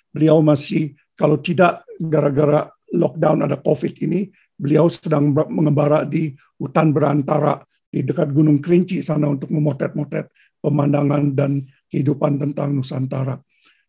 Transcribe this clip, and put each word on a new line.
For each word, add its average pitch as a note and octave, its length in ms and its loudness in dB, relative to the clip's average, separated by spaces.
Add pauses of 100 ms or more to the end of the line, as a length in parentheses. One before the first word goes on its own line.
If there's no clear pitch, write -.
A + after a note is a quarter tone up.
beliau D#3 320 4
masih, D3+ 560 0 (160)
kalau D3+ 240 2
tidak E3+ 480 2 (160)
gara-gara D3 640 2 (320)
lockdown D#3 480 0
ada - 160 -4
covid - 400 -2
ini, F#3+ 240 -2 (320)
beliau D3+ 320 2
sedang D3+ 480 0
ber-, D3+ 160 0
mengembara D3 480 2
di D3 320 -4 (240)
hutan D#3 320 0
berantara C#3+ 720 0 (260)
di - 160 -4
dekat D3 300 -2
Gunung D3 260 4
Kerinci F3 460 0
sana D3+ 260 -2
untuk C#3 220 -6
memotret-motret D3+ 720 -4 (320)
pemandangan C#3+ 800 0
dan C#3 260 0 (240)
kehidupan C#3+ 540 -2
tentang C#3+ 340 -4
Nusantara. C3 640 -4 (500)